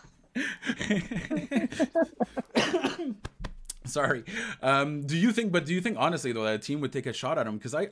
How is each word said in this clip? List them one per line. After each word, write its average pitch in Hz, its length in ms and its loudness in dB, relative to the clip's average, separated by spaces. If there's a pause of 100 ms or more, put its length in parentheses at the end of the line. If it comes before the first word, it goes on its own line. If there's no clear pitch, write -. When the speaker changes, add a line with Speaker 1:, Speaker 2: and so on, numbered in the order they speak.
(340)
Speaker 1:
<laughs> - 0 -
Speaker 2:
<laughs> - 2750 0 (680)
Sorry. 131 400 0 (380)
Um, 143 440 4
do 151 100 0
you 214 160 6
think, 220 180 2
but 170 140 2
do 151 80 -2
you 180 80 2
think, 214 180 0
honestly, 139 340 2
though, 110 120 0
that 107 120 4
a - 20 -6
team 143 240 -2
would 131 100 -2
take 135 140 -4
a 123 60 -2
shot 135 260 -2
at 120 80 2
him? 107 120 -4
'Cause 117 160 -6
I, 170 180 0